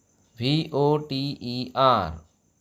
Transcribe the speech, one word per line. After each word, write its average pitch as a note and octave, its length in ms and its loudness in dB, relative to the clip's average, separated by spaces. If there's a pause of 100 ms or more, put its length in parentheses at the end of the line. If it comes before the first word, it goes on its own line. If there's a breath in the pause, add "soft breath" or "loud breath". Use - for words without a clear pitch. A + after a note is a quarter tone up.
(360)
V C#3 360 -2
O D3 260 2
T C#3 420 -6
E B2 340 -8
R, G#2 460 2 (400)